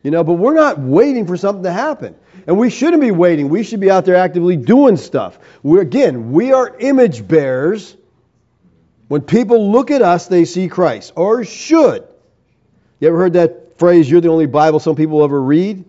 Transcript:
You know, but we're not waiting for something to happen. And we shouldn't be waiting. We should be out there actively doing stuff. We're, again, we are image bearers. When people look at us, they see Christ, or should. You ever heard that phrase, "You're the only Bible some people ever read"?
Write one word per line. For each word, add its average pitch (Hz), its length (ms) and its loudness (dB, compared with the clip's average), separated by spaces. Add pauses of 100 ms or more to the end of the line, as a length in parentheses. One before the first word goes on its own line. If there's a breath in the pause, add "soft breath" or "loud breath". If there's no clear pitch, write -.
You 143 100 -8
know, 170 120 0
but 165 100 0
we're 202 220 0
not 302 240 0
waiting 202 480 0
for 180 100 -6
something 196 260 -6
to 180 80 -4
happen. 202 440 -8 (320 soft breath)
And 185 100 2
we 233 140 0
shouldn't 320 300 0
be 247 100 0
waiting. 165 380 0
We 180 140 -2
should 214 180 -8
be 190 100 2
out 190 140 2
there 185 100 2
actively 180 420 0
doing 214 400 4
stuff. 107 400 -8 (240 soft breath)
We're, 170 200 2
again, 131 500 -2
we 226 220 0
are 254 260 0
image 226 480 0
bearers. 147 680 -2 (1120)
When 147 120 -2
people 214 500 0
look 254 200 0
at 277 100 0
us, 175 260 0
they 175 180 2
see 180 240 -6
Christ, 135 460 -4
or 214 280 -2
should. 240 600 0 (960)
You 151 100 2
ever 165 80 0
heard 180 160 0
that - 440 -2
phrase, 170 320 4
"You're 170 120 4
the 170 80 0
only 160 180 2
Bible 151 320 0
some 151 160 -2
people 151 280 0
ever 143 180 0
read"? 180 480 -2